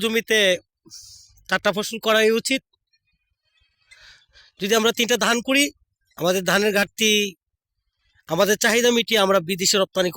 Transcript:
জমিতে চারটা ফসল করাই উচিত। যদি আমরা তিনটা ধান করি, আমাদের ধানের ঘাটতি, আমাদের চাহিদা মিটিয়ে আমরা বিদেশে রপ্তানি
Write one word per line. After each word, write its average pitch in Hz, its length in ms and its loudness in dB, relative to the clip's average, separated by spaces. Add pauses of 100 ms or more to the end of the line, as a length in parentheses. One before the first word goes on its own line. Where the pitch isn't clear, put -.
জমিতে 226 360 0 (1080)
চারটা 190 280 -2
ফসল 214 280 -8
করাই 220 240 2 (100)
উচিত। 269 220 -4 (2000)
যদি 196 200 -4
আমরা 220 200 2
তিনটা 240 260 0
ধান 233 120 2 (100)
করি, 269 160 2 (540)
আমাদের 185 320 -2
ধানের 202 280 2
ঘাটতি, 214 340 0 (1160)
আমাদের 196 340 2
চাহিদা 233 280 2
মিটিয়ে 226 340 0
আমরা 196 140 2 (100)
বিদেশে 190 280 -2
রপ্তানি 185 400 -2